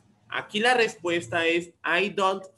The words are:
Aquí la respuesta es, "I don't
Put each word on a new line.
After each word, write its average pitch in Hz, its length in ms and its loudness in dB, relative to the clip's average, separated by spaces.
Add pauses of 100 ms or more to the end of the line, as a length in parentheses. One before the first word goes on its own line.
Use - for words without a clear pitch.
(280)
Aquí - 320 -6
la 240 140 4
respuesta 170 720 0
es, 170 260 0 (100)
"I 175 280 0
don't 190 340 0 (140)